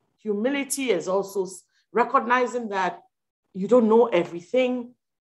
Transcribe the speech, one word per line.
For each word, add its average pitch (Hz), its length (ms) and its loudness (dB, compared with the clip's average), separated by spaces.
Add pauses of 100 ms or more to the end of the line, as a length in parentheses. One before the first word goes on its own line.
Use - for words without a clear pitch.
(180)
Humility 262 720 -4
is 170 180 0
also 190 360 -2
s-, 185 200 -14 (280)
recognizing 240 760 0
that 190 320 -4 (520)
you 190 160 -6
don't 233 200 6
know 233 180 6
everything. 240 880 -2 (280)